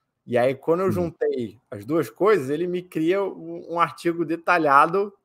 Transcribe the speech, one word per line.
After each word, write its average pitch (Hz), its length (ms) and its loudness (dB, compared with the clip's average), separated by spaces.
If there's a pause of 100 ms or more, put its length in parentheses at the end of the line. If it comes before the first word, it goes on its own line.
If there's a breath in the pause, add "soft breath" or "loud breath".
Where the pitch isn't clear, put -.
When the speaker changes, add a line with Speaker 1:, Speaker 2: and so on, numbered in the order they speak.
(240)
Speaker 1:
E 120 140 0
aí, 127 160 2
quando 165 260 0
eu 190 60 0
Speaker 2:
Uhum. 185 60 2
Speaker 1:
juntei 147 680 -4 (120)
as 101 140 -12
duas 143 240 0
coisas, 175 420 2
ele 160 180 -2
me 180 140 -4
cria 180 400 -2
um, 170 520 -10
um 170 60 0
artigo 170 440 -2
detalhado, 165 880 2 (120)